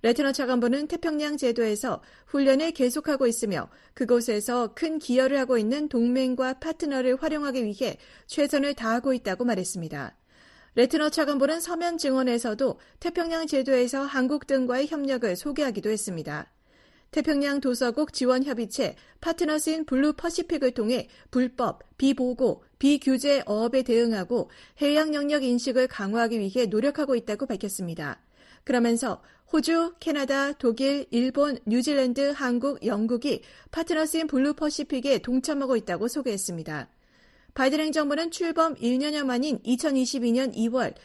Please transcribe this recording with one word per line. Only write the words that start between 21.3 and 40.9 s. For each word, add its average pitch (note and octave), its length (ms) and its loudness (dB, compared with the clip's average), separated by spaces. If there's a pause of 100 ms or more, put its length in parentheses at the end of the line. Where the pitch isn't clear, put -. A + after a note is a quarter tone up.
비보고, B3+ 640 2 (160)
비규제 C#4 680 4
어업에 A#3 380 2
대응하고 A3+ 680 2 (320)
해양 D4+ 320 2
영역 C#4+ 300 0
인식을 B3 440 2
강화하기 A3 520 0
위해 G#3 260 0
노력하고 C4+ 500 0
있다고 A#3 300 -4
밝혔습니다. F3+ 760 -8 (440)
그러면서 A#3 580 0 (300)
호주, E4 480 2
캐나다, C#4 540 0
독일, C4+ 580 0
일본, C4 560 2
뉴질랜드, C4 640 2
한국, C4+ 520 -2
영국이 A3+ 600 -2 (260)
파트너스인 D#4+ 560 0
블루 D4 300 2
퍼시픽에 C#4+ 640 0
동참하고 C4 560 0
있다고 G3 320 -2
소개했습니다. F#3+ 840 -6 (640)
바이든 C4+ 260 2
행정부는 D#4 520 -2
출범 E4 480 0
일 A#3+ 180 0
년여 D4 280 -2
만인 B3+ 380 0
이천이십이 B3+ 680 0
년 B3+ 240 0
이월 A3+ 500 -2